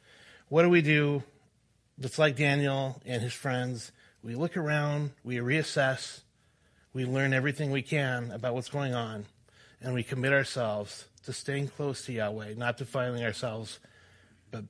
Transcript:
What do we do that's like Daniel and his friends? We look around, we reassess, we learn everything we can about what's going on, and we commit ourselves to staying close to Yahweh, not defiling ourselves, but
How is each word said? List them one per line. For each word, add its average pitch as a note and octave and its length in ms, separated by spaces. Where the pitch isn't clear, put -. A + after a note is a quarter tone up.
What D#3 140
do F3 80
we F3 120
do D3 420
that's C3 200
like D3+ 200
Daniel C#3 680
and A#2+ 160
his A#2+ 120
friends? B2 580
We A#2 120
look E3 200
around, D3 560
we B2 120
reassess, C3+ 840
we C3 80
learn C3+ 260
everything C#3 380
we C3+ 140
can B2+ 480
about A#2+ 240
what's B2+ 140
going C#3 260
on, A2 320
and B2+ 120
we B2 80
commit C3+ 320
ourselves A2+ 720
to C3 60
staying C#3 360
close C#3 380
to C3 60
Yahweh, G#2+ 440
not A#2+ 220
defiling B2 460
ourselves, A2 560
but A2 200